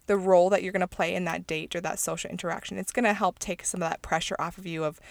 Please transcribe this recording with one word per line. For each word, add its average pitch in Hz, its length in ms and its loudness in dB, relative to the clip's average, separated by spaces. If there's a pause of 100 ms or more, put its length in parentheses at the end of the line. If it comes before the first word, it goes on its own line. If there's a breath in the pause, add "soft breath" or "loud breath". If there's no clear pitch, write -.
the 202 120 4
role 185 320 8
that 185 120 4
you're 185 100 -4
gonna 185 140 2
play 175 280 -2
in 180 100 0
that 175 220 -4
date 160 280 -6
or 170 60 -2
that - 180 -4
social - 320 -4
interaction, 180 460 -6
it's 190 160 -6
gonna 220 220 2
help 202 240 0
take - 260 -8
some 185 180 -4
of 165 60 0
that - 140 -4
pressure - 360 -2
off 175 200 -4
of 190 80 -14
you 160 180 -4
of 151 160 -4 (100)